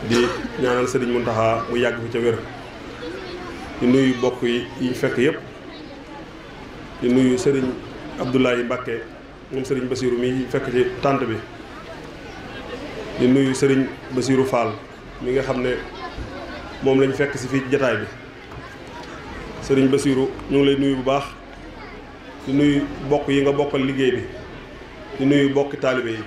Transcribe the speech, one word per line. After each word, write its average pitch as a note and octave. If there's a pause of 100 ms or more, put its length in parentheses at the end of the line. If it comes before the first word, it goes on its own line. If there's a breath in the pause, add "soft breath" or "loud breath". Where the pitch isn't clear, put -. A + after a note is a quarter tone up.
Di A#2+ (340)
ñaanal B2
Serigne B2
Mountakha A2+
mu A#2+
yàgg A#2
fi A2+
ca A#2+
wér. A#2 (1400)
Di A#2+
nuyu C3
bokk B2
yi, A#2+ (140)
yi B2+
ñu -
fekk B2+
yépp. C3+ (1600)
Di B2
nuyu B2+
Serigne C3 (480)
Abdoulaye B2+
Mbacké, A#2+ (520)
moom C3
Serigne B2+
Bassirou B2
mi B2+
fekk C3
ci B2 (160)
tànt C3+
bi. A2 (1800)
Di B2+
nuyu C3+
Serigne C3+ (240)
Bassirou B2+
Fall A#2 (480)
mi B2
nga C3+
xam B2+
ne B2 (1040)
moom C3+
lañ C3+
fekk C#3
si B2
fii C3
ci C3
jataay B2+
bi. G#2 (1600)
Serigne C3+
Bassirou, C3+ (220)
ñu C#3
ngi C#3+
lay C#3
nuyu C#3
bu B2+
baax. C3+ (1200)
Di C3+
nuyu C#3+ (280)
bokk D3
yi C#3
nga C#3+
bokkal C#3+
liggéey C3
bi. A2 (960)
Di C3+
nuyu C#3
bokki C#3+
taalibe B2
yi. A2